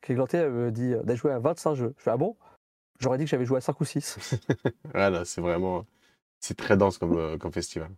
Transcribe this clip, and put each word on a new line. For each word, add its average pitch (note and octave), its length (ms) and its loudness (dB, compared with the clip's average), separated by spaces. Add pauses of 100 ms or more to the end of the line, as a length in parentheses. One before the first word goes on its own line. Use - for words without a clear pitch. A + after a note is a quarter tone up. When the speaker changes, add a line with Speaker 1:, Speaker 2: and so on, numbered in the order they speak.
Speaker 1:
Cléganté, C3 380 0
elle D3+ 140 2
me A#2+ 180 0
dit, A#2+ 240 0
euh, « A2 120 -2
T'as A#2+ 100 0
joué C#3+ 160 0
à B2 80 -2
vingt-cinq D#3 340 0
jeux. » B2 240 -2
Je - 60 -20
fais, « A#2+ 80 2
Ah A#2 40 2
bon ? F3 200 0 (640)
J'aurais B2+ 180 2
dit D3+ 60 0
que D3 60 -4
j'avais B2+ 140 2
joué C3 140 2
à - 20 0
cinq - 200 -2
ou D#3 40 2
six. » - 320 -6 (320)
Speaker 2:
<laughs> - 460 -4
Voilà, F#2+ 300 4
c'est - 160 -8
vraiment, F2 460 0 (520)
c'est - 180 -8
très - 200 4
dense G2 220 6
comme, E2+ 180 0
euh, D#2+ 200 -2
comme E2 160 -6
festival. E2 460 -6